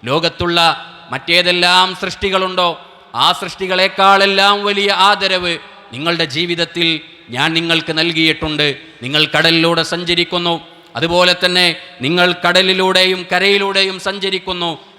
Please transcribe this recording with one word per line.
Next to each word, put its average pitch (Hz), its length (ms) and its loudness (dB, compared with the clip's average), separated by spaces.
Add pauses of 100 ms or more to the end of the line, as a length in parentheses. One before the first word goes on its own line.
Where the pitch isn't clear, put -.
ലോകത്തുള്ള 170 500 -2 (540)
മറ്റേതെല്ലാം 180 720 2 (140)
സൃഷ്ടികളുണ്ടോ, 185 680 -2 (560)
ആ - 20 6 (140)
സൃഷ്ടികളെക്കാളെല്ലാം 190 1120 2 (140)
വലിയ 202 220 0 (180)
ആദരവ് 185 440 0 (400)
നിങ്ങളുടെ 165 340 -2 (100)
ജീവിതത്തിൽ 170 520 -4 (480)
ഞാൻ 143 120 0 (100)
നിങ്ങൾക്ക് 165 400 -2
നൽകിയിട്ടുണ്ട്. 160 680 -2 (380)
നിങ്ങൾ 151 180 -2 (120)
കടലിലൂടെ 165 480 2 (100)
സഞ്ചരിക്കുന്നു, 170 600 -2 (440)
അതുപോലെ 175 440 2
തന്നെ 180 240 2 (380)
നിങ്ങൾ 175 240 2 (160)
കടലിലൂടെയും 185 760 2 (120)
കരയിലൂടെയും 196 640 0 (120)
സഞ്ചരിക്കുന്നു. 185 600 -4 (280)